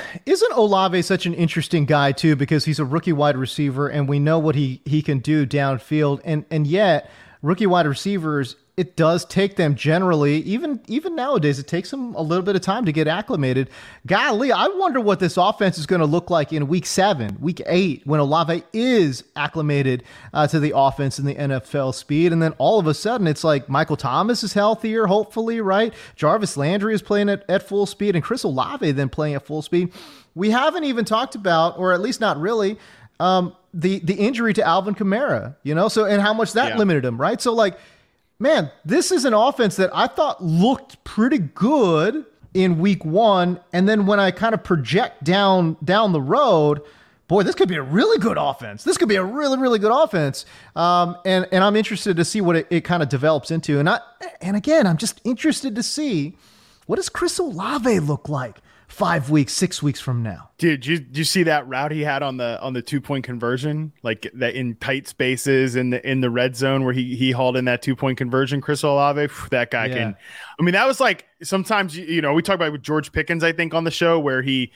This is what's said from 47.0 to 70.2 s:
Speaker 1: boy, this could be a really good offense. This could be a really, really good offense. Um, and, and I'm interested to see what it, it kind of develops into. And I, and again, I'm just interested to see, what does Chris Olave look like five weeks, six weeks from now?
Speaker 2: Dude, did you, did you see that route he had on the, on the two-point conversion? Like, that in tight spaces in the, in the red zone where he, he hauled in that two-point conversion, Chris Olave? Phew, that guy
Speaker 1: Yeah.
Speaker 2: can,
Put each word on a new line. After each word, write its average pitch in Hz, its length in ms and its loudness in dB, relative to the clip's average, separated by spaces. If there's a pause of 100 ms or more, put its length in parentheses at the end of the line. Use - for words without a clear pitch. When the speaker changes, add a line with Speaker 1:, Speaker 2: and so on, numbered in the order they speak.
Speaker 1:
boy, 190 160 4
this 359 120 0
could 381 140 2
be 175 60 -2
a 151 80 -4
really 247 340 2
good 185 200 0
offense. 120 460 -4
This 359 140 0
could 277 120 2
be 202 60 2
a 190 80 2
really, 269 340 -2
really 247 220 2
good 214 140 2
offense. 196 520 0 (300)
Um, 175 400 2 (100)
and, 185 260 2
and 190 120 4
I'm 208 120 4
interested 202 420 0
to 170 80 2
see 214 160 -2
what 170 160 2
it, 160 120 -2
it 170 120 2
kind 175 200 0
of 143 60 0
develops 143 420 0
into. 160 300 0
And 147 80 2
I, 202 140 0 (400)
and 196 160 -2
again, 294 300 4
I'm 165 100 2
just - 260 -6
interested 262 520 -2
to 240 80 -2
see, 190 520 -4 (500)
what 220 120 -4
does 381 120 -4
Chris - 300 -4
Olave 233 600 -2
look 147 280 -4
like 131 300 -6 (320)
five 151 420 -2
weeks, 147 220 2
six - 280 -2
weeks 147 180 -2
from 123 220 -4
now? 101 380 -10
Speaker 2:
Dude, 151 220 0
did 120 40 -16
you, 165 140 -2
did 127 180 -14
you 160 60 -2
see 180 200 0
that 147 240 0
route 135 240 -4
he 156 100 -4
had 143 200 -2
on 135 160 -4
the, 120 240 -6
on 131 120 -6
the 123 100 -4
two-point 139 400 -6
conversion? 131 680 -4 (120)
Like, 113 320 -6
that 120 180 -4
in 123 220 -6
tight 135 320 -6
spaces 131 680 0
in 127 140 0
the, 123 180 -4
in 131 140 0
the 123 80 0
red 123 260 -2
zone 135 280 0
where 127 100 0
he, 127 220 -4
he 127 160 0
hauled 127 260 0
in 127 80 0
that 123 160 0
two-point 131 380 -2
conversion, 131 420 0
Chris 147 220 -4
Olave? 143 460 2
Phew, - 200 -16
that 120 220 0
guy 113 160 -2
Speaker 1:
Yeah. - 80 -6
Speaker 2:
can, 110 200 -4 (440)